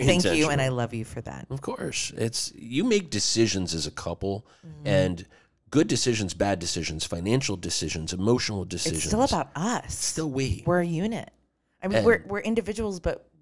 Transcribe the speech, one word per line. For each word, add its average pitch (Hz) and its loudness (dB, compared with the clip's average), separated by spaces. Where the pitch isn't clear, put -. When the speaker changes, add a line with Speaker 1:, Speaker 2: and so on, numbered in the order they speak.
Speaker 1:
thank 175 6
you, 190 6
Speaker 2:
intentional. 156 4
Speaker 1:
and 143 4
I 131 2
love 120 -2
you 110 -4
for 120 -10
that. - -12
Speaker 2:
Of 135 -8
course. - -6
It's, - -2
you 131 -2
make 208 2
decisions 98 2
as 76 -2
a 76 -6
couple, 98 -6
Speaker 1:
Mm-hmm. 151 -10
Speaker 2:
and 92 2
good 160 4
decisions, 113 0
bad 101 2
decisions, 80 -4
financial 101 0
decisions, 82 -4
emotional 101 0
decisions. 90 -4
Speaker 1:
It's - -4
still 226 2
about 185 0
us. 208 -4
Speaker 2:
It's - -8
still 156 -2
we. 131 -2
Speaker 1:
We're 175 4
a 175 0
unit. 175 -4
I 185 -4
mean, 208 2
Speaker 2:
And 208 4
Speaker 1:
we're, 233 4
we're 202 -4
individuals, 208 -2
but - -4